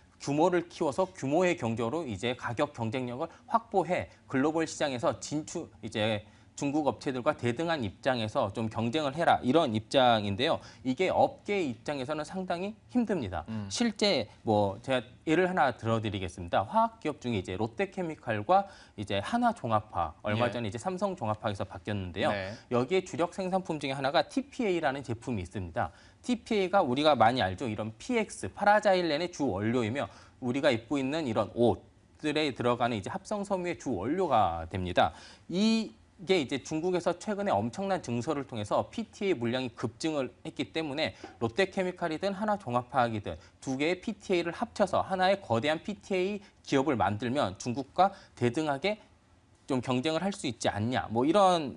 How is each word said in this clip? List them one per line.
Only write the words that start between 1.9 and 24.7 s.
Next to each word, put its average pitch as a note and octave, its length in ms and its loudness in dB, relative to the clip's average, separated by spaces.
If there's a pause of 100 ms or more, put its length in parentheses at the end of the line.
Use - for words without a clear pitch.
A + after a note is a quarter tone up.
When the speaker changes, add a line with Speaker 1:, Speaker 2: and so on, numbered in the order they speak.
Speaker 1:
이제 A#2+ 320 -4
가격 - 380 -4
경쟁력을 B2 540 -4 (180)
확보해 F3 640 0 (180)
글로벌 D#3 380 2
시장에서 C#3+ 540 -2
진출, D#3 500 -6 (140)
이제 G#2+ 420 -2 (300)
중국 C#3+ 320 0
업체들과 B2+ 500 -2
대등한 C#3+ 460 0
입장에서 A2 680 -2
좀 A2+ 160 -2
경쟁을 C3 460 -2
해라, D3+ 280 4
이런 B2+ 320 4
입장인데요. A#2 840 4 (240)
이게 C3 260 0
업계 - 540 2
입장에서는 C#3+ 640 -4
상당히 F#3 500 -6 (140)
힘듭니다. D3 600 0
Speaker 2:
음. G#2+ 200 -6
Speaker 1:
실제 G3+ 600 2 (140)
뭐 G#2 380 2
제가 C3 200 0 (240)
예를 F3 240 4
하나 D#3 280 2
들어드리겠습니다. G2+ 880 0
화학 A3+ 360 0
기업 - 220 -6
중에 A#3 160 -2
이제 G2 200 -4
롯데케미칼과 E3 1120 0 (300)
이제 G2+ 220 -2
한화종합화, A2+ 1040 0
얼마 G#2+ 260 0
Speaker 2:
예. A#2 40 -2
Speaker 1:
전에 A#2+ 160 -4
이제 G2 100 -4
삼성종합화에서 A#2 880 -4
바뀌었는데요. G2 640 -4
Speaker 2:
네. G2 220 -4 (180)
Speaker 1:
여기에 C#3 320 2
주력 E3+ 300 -4
생산품 F#3 460 -4
중에 C#3+ 120 -4
하나가 C#3+ 380 0
티피에이라는 E3 760 -2